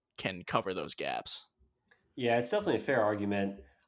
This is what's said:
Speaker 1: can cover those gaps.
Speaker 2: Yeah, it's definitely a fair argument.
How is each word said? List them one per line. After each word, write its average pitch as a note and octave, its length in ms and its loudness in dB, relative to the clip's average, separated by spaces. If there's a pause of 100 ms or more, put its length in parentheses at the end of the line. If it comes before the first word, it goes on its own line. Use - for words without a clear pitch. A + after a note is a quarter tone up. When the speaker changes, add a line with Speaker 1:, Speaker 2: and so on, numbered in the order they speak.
(180)
Speaker 1:
can F#2 260 -4
cover F#2+ 300 0
those D2 220 -4
gaps. C2 500 -4 (680)
Speaker 2:
Yeah, A#2+ 220 2
it's A#2+ 120 0
definitely G3+ 260 2
a - 40 -2
fair A#2+ 240 2
argument. G2+ 560 0 (280)